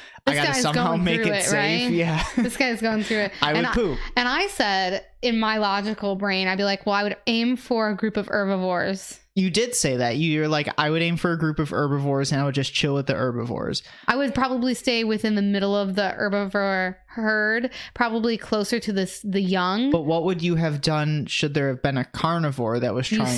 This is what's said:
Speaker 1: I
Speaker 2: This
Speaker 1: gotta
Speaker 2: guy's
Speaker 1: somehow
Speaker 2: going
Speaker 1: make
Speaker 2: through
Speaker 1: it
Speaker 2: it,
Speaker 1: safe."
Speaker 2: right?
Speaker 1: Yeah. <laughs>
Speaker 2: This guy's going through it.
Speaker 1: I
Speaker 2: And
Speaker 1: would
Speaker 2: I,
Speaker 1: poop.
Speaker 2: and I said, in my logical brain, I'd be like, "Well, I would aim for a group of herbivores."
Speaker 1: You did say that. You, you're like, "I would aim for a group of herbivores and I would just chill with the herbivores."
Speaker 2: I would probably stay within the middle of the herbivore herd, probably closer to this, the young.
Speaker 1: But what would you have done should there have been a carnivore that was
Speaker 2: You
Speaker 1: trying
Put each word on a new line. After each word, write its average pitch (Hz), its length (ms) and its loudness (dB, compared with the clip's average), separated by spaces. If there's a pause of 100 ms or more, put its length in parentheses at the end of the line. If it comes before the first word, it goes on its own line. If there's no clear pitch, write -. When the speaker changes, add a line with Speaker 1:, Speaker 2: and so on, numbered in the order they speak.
(260)
Speaker 1:
I 269 60 2
Speaker 2:
This 285 80 0
Speaker 1:
gotta 277 140 2
Speaker 2:
guy's 254 80 2
Speaker 1:
somehow 247 300 2
Speaker 2:
going 170 120 0
Speaker 1:
make 170 200 2
Speaker 2:
through 208 100 2
Speaker 1:
it 202 60 0
Speaker 2:
it, 185 40 0
Speaker 1:
safe." 202 100 0
Speaker 2:
right? 208 380 0
Speaker 1:
Yeah. 165 380 0
<laughs> - 80 -8
Speaker 2:
This 240 180 0
guy's 240 260 0
going 220 220 0
through 220 140 -2
it. 202 240 -2
Speaker 1:
I - 80 2
Speaker 2:
And 151 100 2
Speaker 1:
would 240 80 2
Speaker 2:
I, 226 60 -2
Speaker 1:
poop. 190 260 0 (160)
Speaker 2:
and 247 120 2
I 311 200 0
said, 196 580 0 (160)
in 233 180 0
my 220 180 0
logical 202 580 -2
brain, 190 320 0
I'd 185 100 0
be 196 60 2
like, 196 220 0
"Well, 202 100 2
I 202 80 2
would 208 140 -2 (100)
aim 233 300 2
for 226 320 0
a 208 60 -2
group 214 200 -2
of 202 140 -4
herbivores." 190 880 0 (160)
Speaker 1:
You 185 160 2
did 233 260 0
say 135 200 2
that. 120 220 0
You, 160 120 2
you're 151 200 2
like, 147 180 0 (100)
"I 151 120 2
would 160 120 2
aim 170 140 2
for 175 160 2
a 165 80 0
group 156 200 0
of 151 120 0
herbivores 139 640 0
and 139 80 2
I - 20 2
would 139 120 0
just 135 180 -2
chill 143 220 0
with 139 120 -2
the 135 80 2
herbivores." 120 680 -2 (260)
Speaker 2:
I 240 100 0
would 277 180 0
probably 254 380 0
stay 233 320 0
within 214 300 0
the 202 60 0
middle 202 320 2
of 196 220 0
the 196 240 0
herbivore 196 760 -2 (120)
herd, 220 640 0 (220)
probably 226 440 0
closer 214 440 -2
to 220 100 -4
this, 190 320 -4
the 196 160 -2
young. 190 500 2
Speaker 1:
But 175 120 2
what 160 240 0
would 180 160 0
you 175 140 2
have 160 260 0
done 151 460 0
should - 260 -2
there 139 160 2
have 127 120 -4
been 139 160 2
a 123 60 2
carnivore 135 800 0
that 120 120 0
was 127 160 -2
Speaker 2:
You 220 100 0
Speaker 1:
trying 127 180 2